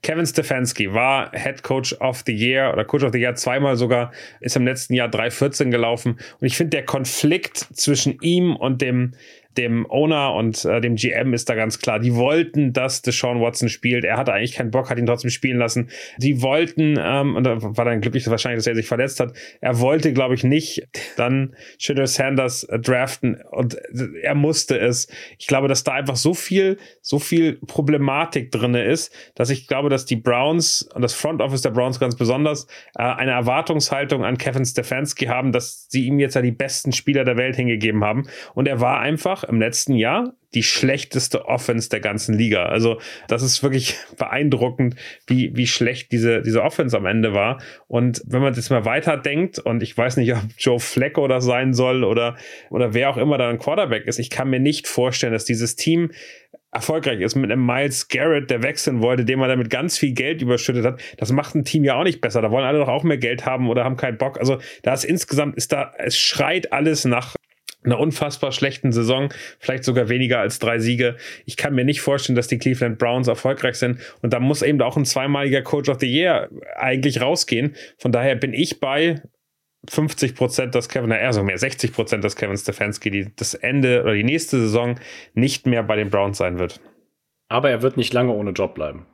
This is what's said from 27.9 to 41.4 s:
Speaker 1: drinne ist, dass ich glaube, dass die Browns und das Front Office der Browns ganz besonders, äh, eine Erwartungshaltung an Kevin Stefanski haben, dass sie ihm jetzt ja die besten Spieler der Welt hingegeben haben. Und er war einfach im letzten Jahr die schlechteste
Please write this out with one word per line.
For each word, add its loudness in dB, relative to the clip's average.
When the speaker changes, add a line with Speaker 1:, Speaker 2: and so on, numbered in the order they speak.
Speaker 1:
drinne 2
ist, 0
dass 0
ich -4
glaube, 0
dass 0
die 0
Browns 2
und -4
das 0
Front -2
Office 0
der 2
Browns 0
ganz 0
besonders, 0
äh, -6
eine 0
Erwartungshaltung 0
an 0
Kevin -2
Stefanski -2
haben, 0
dass -4
sie 0
ihm 2
jetzt 2
ja 4
die 4
besten -4
Spieler 2
der 2
Welt 0
hingegeben 2
haben. 0
Und 2
er 0
war 2
einfach -2
im 2
letzten 2
Jahr 2
die 2
schlechteste 0